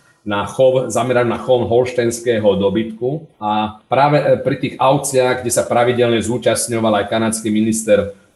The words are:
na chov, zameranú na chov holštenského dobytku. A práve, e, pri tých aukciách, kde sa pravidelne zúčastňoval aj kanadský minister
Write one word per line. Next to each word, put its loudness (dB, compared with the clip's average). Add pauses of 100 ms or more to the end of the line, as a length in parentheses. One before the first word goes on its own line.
(220)
na -4
chov, 2
zameranú 0
na -6
chov 2
holštenského 0
dobytku. -2 (160)
A -4
práve, 2
e, 2
pri -2
tých -6
aukciách, 0
kde -6
sa 0
pravidelne 2
zúčastňoval -2
aj -8
kanadský -2
minister 0 (220)